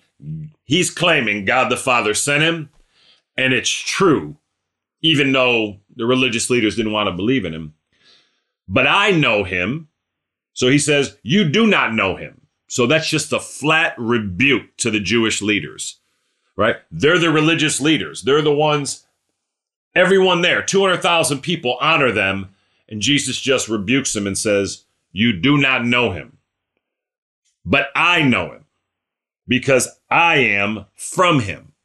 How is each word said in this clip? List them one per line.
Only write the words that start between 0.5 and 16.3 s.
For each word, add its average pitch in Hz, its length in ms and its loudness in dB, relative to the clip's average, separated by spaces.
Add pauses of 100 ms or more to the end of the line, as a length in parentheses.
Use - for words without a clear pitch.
he's 165 260 0
claiming 113 540 0
God 120 260 2
the 120 60 0
Father 113 360 0
sent 143 300 0
him, 165 260 -2 (680)
and 131 180 0
it's - 180 -2
true, 104 640 0 (640)
even 147 300 2
though 120 460 0 (180)
the 117 100 -6
religious 127 460 0
leaders 107 240 2
didn't 110 160 -2
want 104 160 0
to 87 80 -4
believe 110 280 0
in 80 120 -8
him. 78 180 -14 (960)
But 120 180 0
I 196 240 2
know 127 340 2
him. 92 440 -4 (680)
So 127 160 0
he 143 80 4
says, 143 460 0
"You 165 260 2
do 220 160 2
not 139 280 2
know 98 240 0
him." 78 240 -18 (260)
So 123 180 0
that's 156 240 0
just 147 240 -4
a 110 60 -2
flat 160 580 -2
rebuke 113 800 -2
to 113 140 -2
the 107 80 0
Jewish 107 420 0
leaders, 98 580 -6 (560)